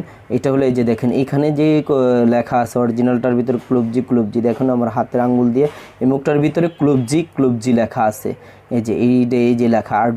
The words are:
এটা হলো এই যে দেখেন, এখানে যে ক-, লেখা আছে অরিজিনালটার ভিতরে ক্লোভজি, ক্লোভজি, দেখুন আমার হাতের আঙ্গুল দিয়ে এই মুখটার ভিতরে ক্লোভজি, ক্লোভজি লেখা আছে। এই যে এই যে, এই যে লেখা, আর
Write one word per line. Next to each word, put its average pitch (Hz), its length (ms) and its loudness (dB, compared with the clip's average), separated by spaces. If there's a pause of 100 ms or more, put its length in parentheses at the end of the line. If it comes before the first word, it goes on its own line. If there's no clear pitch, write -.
(300)
এটা 127 220 -2
হলো 139 120 0
এই 127 80 2
যে 123 120 0
দেখেন, 117 260 0
এখানে 139 420 0
যে 151 340 2
ক-, 151 60 -2 (360)
লেখা 120 300 0
আছে 120 200 -2
অরিজিনালটার 123 560 0
ভিতরে 120 240 0 (100)
ক্লোভজি, 120 400 0
ক্লোভজি, 117 320 0
দেখুন 120 300 0
আমার 120 180 0
হাতের 120 320 -2
আঙ্গুল 123 320 2
দিয়ে 139 160 2 (320)
এই 123 60 0
মুখটার 135 320 0
ভিতরে 151 300 0
ক্লোভজি, 147 540 0 (120)
ক্লোভজি 123 380 0
লেখা 117 320 -2
আছে। 107 300 -4 (360)
এই 120 100 -2
যে 110 140 -4
এই 123 300 2
যে, 123 120 -2
এই 120 180 2
যে 120 140 0
লেখা, 110 300 0
আর 117 180 0